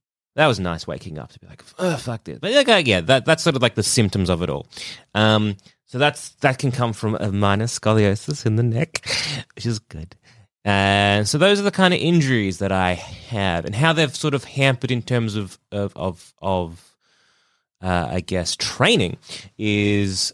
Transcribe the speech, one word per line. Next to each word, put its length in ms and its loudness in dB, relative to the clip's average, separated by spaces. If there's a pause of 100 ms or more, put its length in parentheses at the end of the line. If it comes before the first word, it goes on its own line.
(360)
that 120 2
was 120 0
nice 280 -4
waking 320 -10
up 140 -16
to 60 -20
be 80 -20
like, 160 -20 (160)
"Oh, 180 0
fuck 260 -8
this." 160 -12
But 160 -4
okay, 260 4
yeah, 200 2
that, 240 2
that's 180 2
sort 120 2
of, 60 0
like, 140 2
the 80 0
symptoms 460 2
of 120 2
it 80 -2
all. 180 -6 (460)
Um, 440 2 (280)
so 120 -10
that's, 320 0 (120)
that 180 0
can 120 0
come 220 -2
from 220 -4
a 160 -4
minor 340 2
scoliosis 800 0
in 100 2
the 80 2
neck, 380 -2 (540)
which 100 -10
is 140 -2
good. 360 -14 (480)
And 640 4
so 100 -2
those 220 4
are 40 -2
the 80 0
kind 220 2
of 60 0
injuries 600 2
that 120 0
I 220 2
have 720 -4
and 100 -6
how 180 2
they've 220 0
sort 180 -2
of 100 -2
hampered 480 -2
in 100 -2
terms 340 -2
of, 220 -6 (140)
of, 240 -4
of, 460 -8
of, 540 -4 (840)
uh, 300 -2
I 80 -2
guess, 360 -4
training 640 0 (400)
is, 760 0